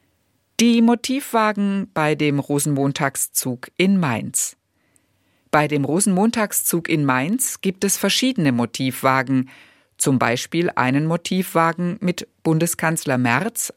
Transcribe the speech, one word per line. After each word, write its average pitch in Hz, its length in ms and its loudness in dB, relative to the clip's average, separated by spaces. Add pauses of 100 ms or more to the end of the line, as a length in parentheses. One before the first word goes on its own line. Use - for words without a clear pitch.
(600)
Die 233 220 6
Motivwagen 220 1120 0
bei 156 220 0
dem 147 240 2
Rosenmontagszug 139 1400 -2
in 190 220 4
Mainz. - 580 -4 (920)
Bei 151 160 4
dem 143 180 -2
Rosenmontagszug 190 1040 0
in 151 160 2
Mainz 139 560 -2
gibt 190 220 -4
es 196 140 0
verschiedene 196 540 0
Motivwagen, 131 960 0 (480)
zum 135 220 0
Beispiel 123 560 -2
einen 135 300 0
Motivwagen 175 960 -2
mit - 260 -4 (160)
Bundeskanzler 160 760 0
Merz 127 600 -2